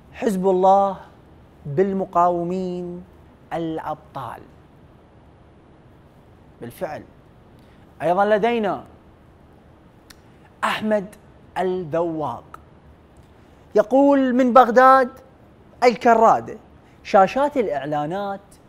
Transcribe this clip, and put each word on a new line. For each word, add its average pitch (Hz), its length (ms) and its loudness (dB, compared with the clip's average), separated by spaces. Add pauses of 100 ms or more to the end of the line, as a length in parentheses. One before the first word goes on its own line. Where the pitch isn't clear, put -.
(140)
حزب 190 340 -4
الله 190 500 4 (680)
بالمقاومين 180 1400 -2 (500)
الأبطال". 156 880 -10 (2250)
بالفعل. 123 420 -12 (1000)
أيضًا 180 240 0
لدينا 208 580 -2 (1800)
أحمد 208 520 -4 (420)
الذواق، 165 1000 -6 (1160)
يقول 269 600 2
من 247 180 0
بغداد 254 560 6 (760)
الكرادة: 220 760 2 (460)
"شاشات 262 540 2
الإعلانات 160 840 -6 (280)